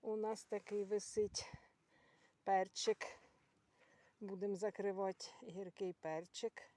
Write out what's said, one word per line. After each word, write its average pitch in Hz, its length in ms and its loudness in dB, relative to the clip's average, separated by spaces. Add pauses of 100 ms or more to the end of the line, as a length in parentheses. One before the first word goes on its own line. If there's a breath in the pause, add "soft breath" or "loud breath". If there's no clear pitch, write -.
у 214 140 0
нас 214 280 0
такий 208 400 -2
висить 208 680 0 (920 loud breath)
перчик. 196 640 4 (1120 loud breath)
Будемо 196 360 -2
закривати 196 720 0 (160)
гіркий 185 500 -4
перчик. 165 680 -4 (140)